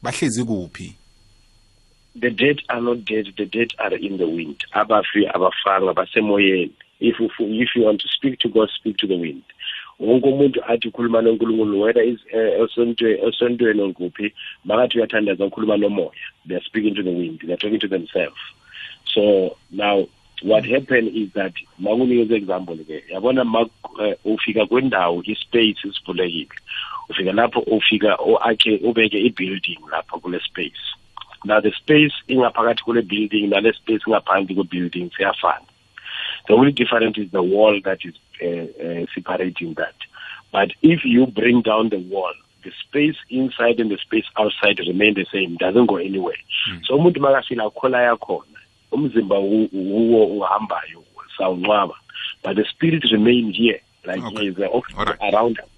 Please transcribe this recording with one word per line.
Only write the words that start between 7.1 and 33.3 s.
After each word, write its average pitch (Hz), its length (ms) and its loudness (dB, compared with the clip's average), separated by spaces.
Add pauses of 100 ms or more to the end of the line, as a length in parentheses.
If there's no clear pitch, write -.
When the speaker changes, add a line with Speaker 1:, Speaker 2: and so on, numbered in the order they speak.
Speaker 2:
if, 113 200 -2
if 113 360 -2
you 120 80 4
want 107 180 2
to - 60 -8
speak - 320 -2
to 120 100 0
God, 107 200 2
speak - 280 -6
to 107 100 -4
the 95 100 0
wind. 85 260 -6 (560)
Wonke 120 280 4
umuntu 135 400 4
athi 117 220 0
ukhuluma 117 320 0
noNkulunkulu, 110 580 2
whether 117 220 4
is, 117 180 0 (140)
eh, 110 260 2
esontwe-, 117 680 0
esontweni 117 540 2
or 95 120 -2
kuphi, 90 400 -6 (320)
makathi 117 320 2
uyathandaza 104 480 0
ukhuluma 107 320 0
nomoya. 101 340 0 (340)
They 87 100 -8
are 92 60 -4
speaking 104 340 -2
to 101 80 -6
the 92 80 -2
wind. 85 340 -6
They 82 80 -4
are - 40 -6
talking 104 220 -2
to 104 80 -4
themselves. 90 500 -4 (760)
So 101 440 2 (140)
now, 101 360 0 (360)
What 107 200 4
Speaker 3:
Mm. - 100 -8
Speaker 2:
happened 127 420 0
is 107 180 -2
that, 95 200 -4 (260)
makunikeza 117 560 2
example 92 420 -4
ke, 78 340 -12
yabona 120 340 0
ma, 113 200 2 (400)
eh, - 100 0 (100)
ufika 107 400 -2
kwendawo, 95 600 0
i-space 110 560 0
sivulekile. 90 680 -6 (640)
Ufika 92 240 -4
lapho 117 260 2
ufika 107 600 2
o-akhe, 110 640 2
ubeke 110 360 2
i-building 92 600 -2 (120)
lapho 82 280 -6
kule 90 200 -8
space. - 380 -10 (680)
Now 107 160 4
the 104 100 2
space 151 420 4 (140)
ingaphakathi 117 560 2
kule 117 180 0
building 104 480 -2